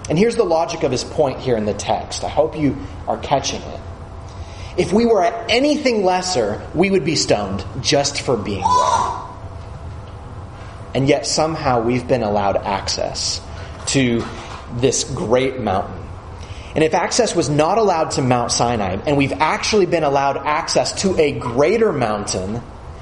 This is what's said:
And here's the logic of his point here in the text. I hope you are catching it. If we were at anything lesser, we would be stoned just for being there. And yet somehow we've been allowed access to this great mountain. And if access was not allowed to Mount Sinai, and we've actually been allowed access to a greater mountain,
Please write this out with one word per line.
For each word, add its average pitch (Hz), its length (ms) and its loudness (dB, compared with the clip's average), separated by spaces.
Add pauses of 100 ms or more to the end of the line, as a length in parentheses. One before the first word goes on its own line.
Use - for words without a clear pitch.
(100)
And 151 80 2
here's 226 180 4
the 226 80 4
logic 170 380 2
of 135 100 2
his 123 120 0
point 135 340 0
here 123 180 0
in 107 80 0
the 104 100 0
text. - 500 -4
I - 40 -4
hope 156 300 0
you 143 180 2 (300)
are 113 120 -2
catching - 440 0
it. - 160 -10 (1000)
If - 160 0
we 233 140 6
were 214 160 6
at - 280 0
anything 247 540 4
lesser, 120 580 2 (120)
we 190 160 4
would 185 140 2
be 151 120 0
stoned 113 480 0 (160)
just - 420 0
for 131 140 2
being 101 260 -4
there. - 500 2 (1800)
And 135 140 2
yet 143 180 2
somehow 143 560 0
we've 123 240 0
been 127 160 2
allowed 101 340 2
access - 840 -4 (460)
to 120 380 2 (520)
this 131 280 2
great 127 560 0
mountain. 101 340 -2 (800)
And 156 100 4
if 156 100 2
access 208 400 2
was 156 140 2
not 151 300 2
allowed 170 340 2
to 151 100 0
Mount 123 300 2
Sinai, 107 540 2
and 147 100 2
we've 139 160 2
actually 185 540 2
been 160 180 0
allowed 139 320 2
access 151 680 0
to 190 160 2
a 147 140 4
greater 156 600 2
mountain, 107 680 -2 (420)